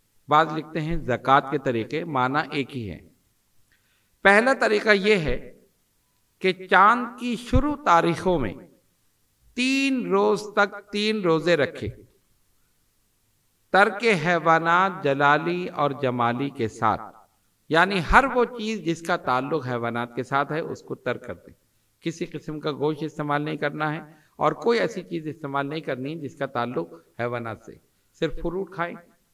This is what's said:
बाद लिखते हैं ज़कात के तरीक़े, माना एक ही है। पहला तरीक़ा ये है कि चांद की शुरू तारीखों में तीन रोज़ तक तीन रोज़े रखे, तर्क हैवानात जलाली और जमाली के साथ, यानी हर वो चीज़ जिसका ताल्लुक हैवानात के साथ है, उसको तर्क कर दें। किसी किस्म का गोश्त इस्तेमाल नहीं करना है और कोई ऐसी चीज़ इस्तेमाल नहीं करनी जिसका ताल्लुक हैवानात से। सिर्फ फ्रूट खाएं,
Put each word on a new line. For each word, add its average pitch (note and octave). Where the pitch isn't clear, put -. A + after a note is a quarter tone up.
बाद D3+
लिखते D#3+
हैं D#3
ज़कात C3
के C#3+
तरीक़े, C3
माना C#3
एक C3+
ही B2+
है। F2
पहला A3
तरीक़ा G#3+
ये G3+
है C3+
कि F#3
चांद G3+
की A#3+
शुरू C#4+
तारीखों E3+
में G#2
तीन C4
रोज़ G3+
तक G3+
तीन G#3+
रोज़े E3
रखे, C3
तर्क G3+
हैवानात E3+
जलाली D3+
और C#3+
जमाली B2
के A2+
साथ, A2
यानी F3+
हर G#3+
वो A#3+
चीज़ A3
जिसका E3
ताल्लुक C3+
हैवानात A#2+
के B2+
साथ C#3
है, D#3
उसको C3+
तर्क B2
कर B2
दें। -
किसी E3+
किस्म D#3
का D#3
गोश्त D3
इस्तेमाल D3
नहीं D3+
करना D3+
है D#3
और D3+
कोई A#3
ऐसी F#3
चीज़ D#3+
इस्तेमाल C#3
नहीं D#3
करनी C#3
जिसका C#3+
ताल्लुक B2
हैवानात A#2
से। -
सिर्फ D#3
फ्रूट F3
खाएं, E3+